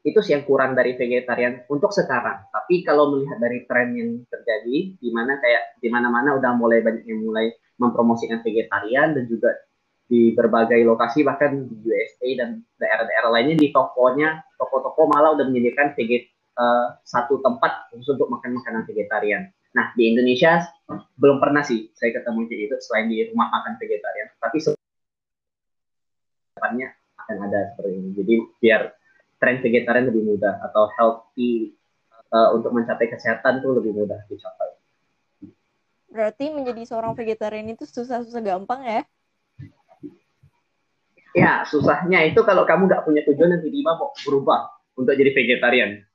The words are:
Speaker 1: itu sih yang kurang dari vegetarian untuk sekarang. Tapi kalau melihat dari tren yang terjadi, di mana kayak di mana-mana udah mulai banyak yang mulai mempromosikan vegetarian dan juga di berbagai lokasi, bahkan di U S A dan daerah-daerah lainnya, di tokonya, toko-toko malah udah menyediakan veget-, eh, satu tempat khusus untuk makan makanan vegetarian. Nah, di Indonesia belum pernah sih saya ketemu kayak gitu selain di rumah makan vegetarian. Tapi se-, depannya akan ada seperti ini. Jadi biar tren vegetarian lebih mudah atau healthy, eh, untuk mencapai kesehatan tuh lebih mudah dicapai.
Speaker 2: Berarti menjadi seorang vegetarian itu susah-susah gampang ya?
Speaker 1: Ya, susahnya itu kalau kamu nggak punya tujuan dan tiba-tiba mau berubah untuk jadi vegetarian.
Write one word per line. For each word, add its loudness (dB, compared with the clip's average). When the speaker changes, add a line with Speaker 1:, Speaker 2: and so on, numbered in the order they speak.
Speaker 1:
itu 2
sih 0
yang -2
kurang 2
dari 2
vegetarian -2
untuk 0
sekarang. -4
Tapi -2
kalau 4
melihat -4
dari -4
tren -2
yang -6
terjadi, -4
di -8
mana -2
kayak 0
di -2
mana-mana 0
udah 2
mulai 4
banyak -2
yang -8
mulai -2
mempromosikan 0
vegetarian -2
dan -4
juga -2
di 6
berbagai 4
lokasi, 2
bahkan 0
di -14
U -2
S -4
A -2
dan -6
daerah-daerah -2
lainnya, 2
di 2
tokonya, 2
toko-toko 0
malah 6
udah 0
menyediakan 2
veget-, -2
eh, -2
satu -2
tempat -2
khusus -4
untuk -2
makan -8
makanan -8
vegetarian. -4
Nah, -2
di 4
Indonesia 4
belum 6
pernah 2
sih -4
saya -2
ketemu -4
kayak -10
gitu -4
selain -2
di -2
rumah -2
makan -6
vegetarian. -8
Tapi -4
se-, -2
depannya -4
akan -12
ada -2
seperti -6
ini. -10
Jadi 0
biar 4
tren 0
vegetarian 2
lebih 0
mudah 0
atau 2
healthy, -2
eh, 6
untuk -2
mencapai 0
kesehatan -2
tuh 0
lebih -2
mudah -4
dicapai. -10
Speaker 2:
Berarti -4
menjadi -8
seorang -6
vegetarian -6
itu -12
susah-susah -8
gampang -6
ya? -2
Speaker 1:
Ya, 4
susahnya 2
itu 4
kalau 4
kamu 4
nggak 2
punya 2
tujuan 4
dan 0
tiba-tiba -2
mau -4
berubah 0
untuk 2
jadi 6
vegetarian. 2